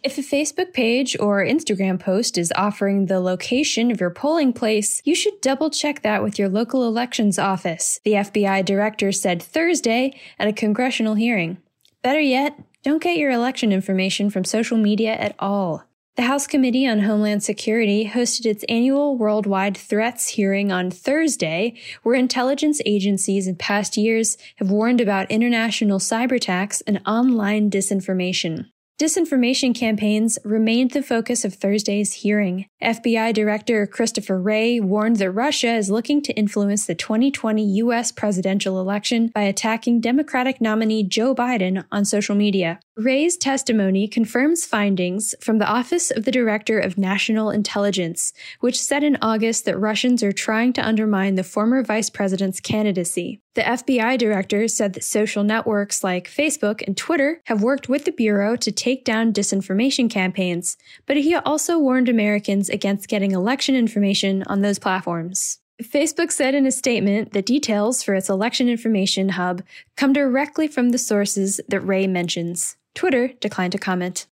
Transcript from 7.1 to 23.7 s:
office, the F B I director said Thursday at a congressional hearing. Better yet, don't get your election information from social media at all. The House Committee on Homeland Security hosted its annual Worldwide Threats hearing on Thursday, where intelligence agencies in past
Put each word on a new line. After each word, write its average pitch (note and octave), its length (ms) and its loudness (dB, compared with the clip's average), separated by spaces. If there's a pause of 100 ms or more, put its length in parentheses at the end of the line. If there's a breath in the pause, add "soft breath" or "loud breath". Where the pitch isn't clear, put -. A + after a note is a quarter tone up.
office, F#3 640 -2
the G#3+ 140 2
F G3+ 160 -2
B G#3 120 2
I G3 180 2
director G3 500 0
said F3 280 -2
Thursday C4+ 760 0 (180 loud breath)
at G#3 120 0
a - 20 -2
congressional A3 600 0
hearing. G#3 440 0 (440)
Better C#4 180 2
yet, C#4+ 420 0 (220)
don't D4+ 180 2
get F4 140 0
your D4 160 2
election A#3+ 400 0
information F#3+ 580 0
from F#3+ 140 -2
social A3+ 340 0
media G#3+ 360 2
at G#3 260 -4
all. G3 460 -2 (320)
The B3+ 40 -2
House C#4 260 0
Committee C4 400 2
on G#3+ 120 2
Homeland G#3 440 2
Security G#3+ 640 0
hosted A#3 400 -2
its G#3+ 240 0
annual C4+ 480 2
Worldwide G3+ 580 0
Threats A3 540 -4
hearing G3 420 0
on F#3 180 0
Thursday, A#3 880 -2 (260 loud breath)
where A#3 120 2
intelligence C4 720 0
agencies G3 600 0
in F3+ 100 -4
past G3+ 400 -2